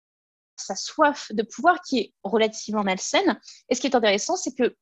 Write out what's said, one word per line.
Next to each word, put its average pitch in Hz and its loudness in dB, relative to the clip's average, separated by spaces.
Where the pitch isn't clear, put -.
sa - -8
soif - 0
de 220 -2
pouvoir 311 0
qui - -2
est - -4
relativement 214 0
malsaine. 220 0
Et 247 0
ce - -2
qui 285 0
est 262 2
intéressant, 214 2
c'est - -6
que - 0